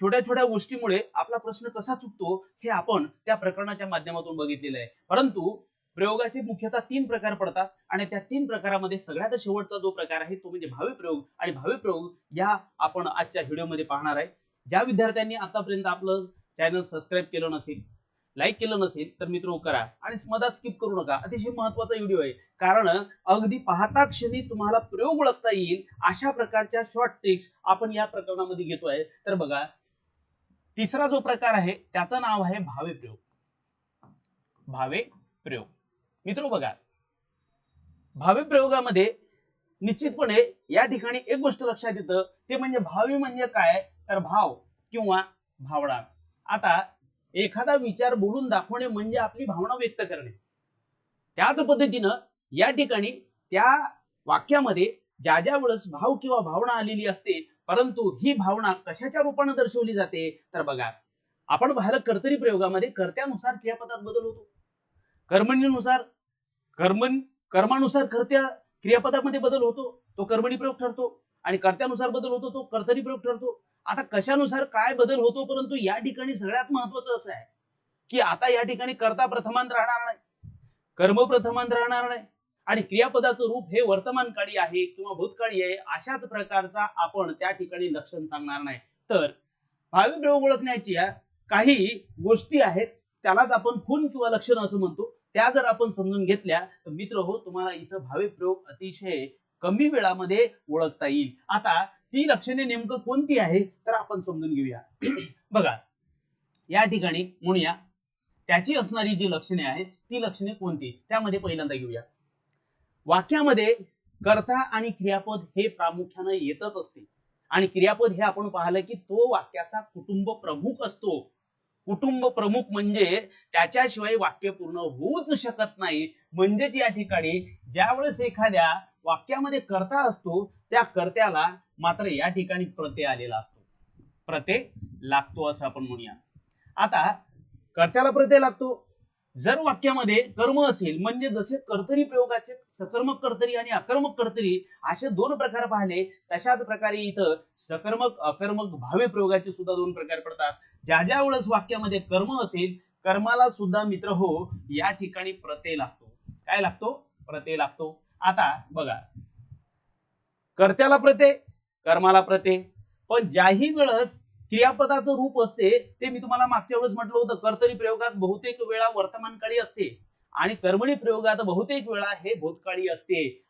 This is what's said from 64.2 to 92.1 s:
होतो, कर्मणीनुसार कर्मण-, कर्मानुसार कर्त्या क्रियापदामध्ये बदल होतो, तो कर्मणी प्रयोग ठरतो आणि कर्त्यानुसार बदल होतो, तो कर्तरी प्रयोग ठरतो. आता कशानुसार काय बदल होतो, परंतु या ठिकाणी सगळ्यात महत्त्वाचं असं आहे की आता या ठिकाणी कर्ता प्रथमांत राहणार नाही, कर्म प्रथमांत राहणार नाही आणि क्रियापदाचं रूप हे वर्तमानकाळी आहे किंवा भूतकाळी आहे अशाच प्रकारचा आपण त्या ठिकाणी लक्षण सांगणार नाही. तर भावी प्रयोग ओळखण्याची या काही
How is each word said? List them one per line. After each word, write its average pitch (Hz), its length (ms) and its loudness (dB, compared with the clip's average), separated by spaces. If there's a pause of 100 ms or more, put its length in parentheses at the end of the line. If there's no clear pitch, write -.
होतो, 220 240 -12 (800)
कर्मणीनुसार 254 720 4 (760)
कर्मण-, 226 420 2 (320)
कर्मानुसार 262 540 4
कर्त्या 269 400 2 (380)
क्रियापदामध्ये 254 560 2
बदल 262 220 2
होतो, 240 280 -2 (280)
तो 196 60 -4
कर्मणी 226 320 0
प्रयोग 269 200 -4
ठरतो 247 460 -6 (220)
आणि 185 140 0
कर्त्यानुसार 240 520 0
बदल 254 180 -4
होतो, 247 220 -4
तो 269 140 -10
कर्तरी 220 360 -2
प्रयोग 254 200 -8
ठरतो. 240 400 -6 (260)
आता 214 180 -4
कशानुसार 262 600 0
काय 240 280 0
बदल 247 260 4
होतो, 240 240 2
परंतु 269 320 -4
या 196 220 -2
ठिकाणी 254 360 -6
सगळ्यात 233 380 -4
महत्त्वाचं 247 440 -4
असं 403 160 -10
आहे 220 120 -14 (680)
की 247 120 0
आता 226 280 2
या 240 120 4
ठिकाणी 247 320 -4
कर्ता 220 320 2
प्रथमांत 240 460 -2
राहणार 233 320 0
नाही, 226 120 -6 (840)
कर्म 202 260 6
प्रथमांत 240 480 0
राहणार 240 360 0
नाही 240 140 -6 (440)
आणि 214 160 0
क्रियापदाचं 247 600 2
रूप 226 260 -4
हे 196 120 2
वर्तमानकाळी 202 720 -2
आहे 180 300 0
किंवा 190 280 -12
भूतकाळी 190 480 -4
आहे 180 140 -2 (180)
अशाच 202 340 -8
प्रकारचा 190 580 -4 (100)
आपण 170 360 -2
त्या 180 180 -4
ठिकाणी 180 420 -6
लक्षण 156 340 -8
सांगणार 147 360 -8
नाही. 135 160 -10 (320)
तर 175 160 4 (640)
भावी 233 280 4
प्रयोग 285 220 4
ओळखण्याची 254 520 0
या 170 120 0 (440)
काही 220 340 6 (380)